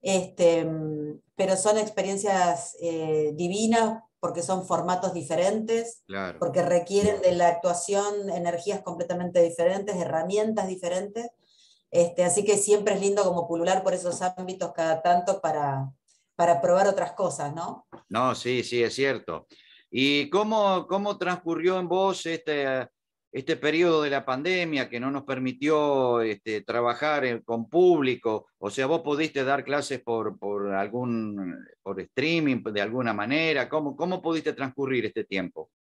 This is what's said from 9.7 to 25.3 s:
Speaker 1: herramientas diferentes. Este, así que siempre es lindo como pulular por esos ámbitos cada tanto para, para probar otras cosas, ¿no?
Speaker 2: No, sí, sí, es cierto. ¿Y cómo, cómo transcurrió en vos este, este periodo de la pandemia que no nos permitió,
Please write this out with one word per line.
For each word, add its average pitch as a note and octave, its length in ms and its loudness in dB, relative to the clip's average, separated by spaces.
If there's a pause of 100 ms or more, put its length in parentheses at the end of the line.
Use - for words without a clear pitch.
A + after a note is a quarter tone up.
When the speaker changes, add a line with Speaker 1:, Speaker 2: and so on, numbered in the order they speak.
Speaker 1:
herramientas F#3 720 0
diferentes. F#3 600 -6 (600)
Este, E3+ 320 4
así G3 220 2
que G#3 120 6
siempre G3+ 380 4
es F#3 60 -2
lindo G3 240 2
como F3 240 0
pulular F3 340 0
por F#3+ 120 2
esos F3 280 -4
ámbitos F#3 520 -4
cada D#3+ 280 0
tanto F3+ 380 2
para, C#3 500 -2 (460)
para E3+ 240 4
probar F3+ 260 4
otras F#3 280 0
cosas, D#3+ 380 -4
¿no? E3+ 360 -10 (200)
Speaker 2:
No, A#2+ 280 0
sí, B2 260 -2
sí, A#2+ 180 -2
es A2+ 140 0
cierto. A#2 540 -2 (420)
¿Y C#3+ 400 2
cómo, G3+ 560 2
cómo G3+ 320 -2
transcurrió F3+ 640 -2
en F3 80 -6
vos F#3 380 0
este, C#3+ 640 -2 (440)
este - 240 -2
periodo D#3+ 460 2
de D3 80 0
la C#3 160 -2
pandemia D3+ 640 -2
que A#2+ 100 -6
no C3 100 -4
nos C#3 140 -6
permitió, C3 960 2